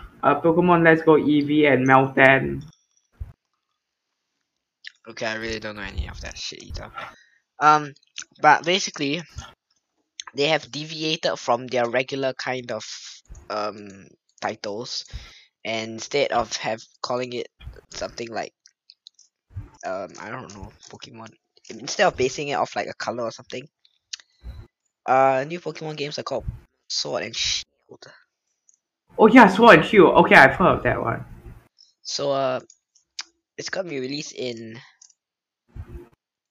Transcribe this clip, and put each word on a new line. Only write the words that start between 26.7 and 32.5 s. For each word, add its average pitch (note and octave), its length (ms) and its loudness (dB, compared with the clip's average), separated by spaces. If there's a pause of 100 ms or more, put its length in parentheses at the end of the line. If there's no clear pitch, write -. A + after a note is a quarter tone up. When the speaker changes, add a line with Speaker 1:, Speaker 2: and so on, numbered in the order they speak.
Speaker 2:
Sword C3 340 -6
and A2+ 120 -10
Shield. - 720 -8 (1120)
Speaker 1:
Oh G#3+ 100 8
yeah, A#3 200 12
Sword G#3+ 300 8
and D#3+ 80 2
Shield. F#3 300 8
Okay, F3 180 6
I've C3+ 220 10
heard D3 220 4
of - 40 -8
that A2+ 180 0
one. - 240 -6 (800)
Speaker 2:
So, C#3 300 -6
uh, C3 280 -2 (960)